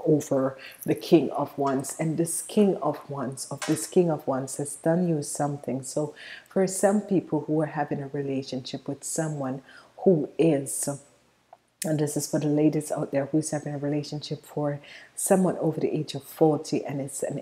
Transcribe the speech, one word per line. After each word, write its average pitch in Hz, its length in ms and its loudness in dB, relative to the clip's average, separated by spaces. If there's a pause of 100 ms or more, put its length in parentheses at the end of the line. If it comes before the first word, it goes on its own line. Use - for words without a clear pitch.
over 139 520 2 (260)
the - 100 0
King 147 360 6
of - 260 -4
Wands, 139 420 -2
and 160 200 -2
this - 240 -2
King 202 400 4
of - 260 -4
Wands, 139 420 -6
of 139 140 -8
this 156 220 0
King 175 240 4
of 147 160 -2
Wands 135 320 -2
has 143 180 -6
done 170 320 2
you 151 140 2
something. 143 600 -4
So 147 320 -4 (360)
for 190 160 2
some 202 340 2
people 156 460 0
who 156 160 2
are 147 40 0
having 143 360 -4
a 139 60 -8
relationship 135 800 -6
with 143 180 -8
someone 147 580 -4 (420)
who 160 320 6
is, 143 500 2 (960)
and 156 160 0
this 147 160 0
is 147 120 -2
for 151 120 0
the 151 80 -2
ladies 147 420 2
out 147 220 -4
there 139 140 0
who's 156 260 0
having 147 200 -4
a 143 60 -6
relationship 147 640 -4
for 147 360 -4 (340)
someone 185 440 4
over 151 200 0
the - 180 0
age 147 200 -4
of 131 80 -8
forty, 151 600 2
and 139 160 -4
it's - 220 -8
an - 200 -4